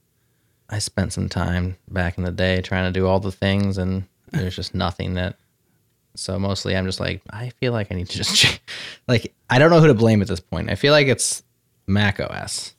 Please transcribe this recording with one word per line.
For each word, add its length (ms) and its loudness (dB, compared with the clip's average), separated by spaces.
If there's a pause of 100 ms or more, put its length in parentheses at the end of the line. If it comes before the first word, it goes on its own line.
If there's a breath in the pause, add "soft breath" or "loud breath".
(680)
I 100 -4
spent 340 -4
some 160 -4
time 480 -2 (120)
back 280 -2
in 60 -4
the 80 -4
day 300 0
trying 300 -2
to 80 -2
do 80 2
all 120 4
the 120 -6
things, 460 0
and 280 -2 (260)
there's 240 -4
just 180 -10
nothing 400 -4
that, 240 -4 (760)
so 240 -6
mostly 360 -2
I'm 100 0
just 140 -6
like, 300 -4
"I 200 -10
feel 220 -4
like 200 -4
I 40 -6
need 140 -6
to 80 -8
just 180 -4
<laughs> 80 4
ch-," 160 0 (480 loud breath)
like, 260 0 (160)
I 100 4
don't 100 6
know 100 8
who 80 8
to 60 8
blame 280 4
at 60 0
this 120 -4
point. 320 -6
I 40 -2
feel 160 2
like 160 6
it's 360 0 (440)
Mac 320 2
O 60 -4
S 540 -10